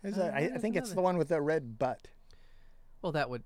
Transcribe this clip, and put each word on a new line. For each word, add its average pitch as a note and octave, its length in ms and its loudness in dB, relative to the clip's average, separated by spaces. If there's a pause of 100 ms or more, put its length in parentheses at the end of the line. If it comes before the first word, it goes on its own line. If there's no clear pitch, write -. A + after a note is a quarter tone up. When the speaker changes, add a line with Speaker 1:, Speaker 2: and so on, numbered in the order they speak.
Speaker 1:
It's G3 140 -4
Speaker 2:
I F3+ 100 2
Speaker 1:
a, D3 40 -2
I, C3+ 60 -2
I C#3+ 40 2
Speaker 2:
didn't A#3+ 200 0
Speaker 1:
think A3 140 0
Speaker 2:
know F3 40 4
Speaker 1:
it's A#3+ 100 -4
Speaker 2:
that. F3 60 -4
Speaker 1:
the F#3 60 2
one F3+ 160 4
with D#3 120 2
the D#3+ 120 4
red C#3+ 380 0
butt. B2+ 280 -2 (920)
Speaker 2:
Well, F3+ 100 -2
that C#3+ 200 0
would A#2+ 140 -6